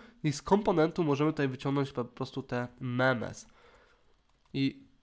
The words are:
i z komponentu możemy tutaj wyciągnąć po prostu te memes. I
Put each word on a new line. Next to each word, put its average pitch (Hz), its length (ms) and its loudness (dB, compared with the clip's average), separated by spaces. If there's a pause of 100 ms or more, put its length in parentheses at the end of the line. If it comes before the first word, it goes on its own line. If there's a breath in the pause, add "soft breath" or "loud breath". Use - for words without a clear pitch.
(240 loud breath)
i 156 80 2
z - 100 -4
komponentu 180 640 2
możemy 147 280 2
tutaj 147 160 0
wyciągnąć 139 440 -2
po 123 140 -4
prostu - 380 -8
te 123 240 -4 (120)
memes. 127 680 0 (1080 soft breath)
I 135 340 -2 (160)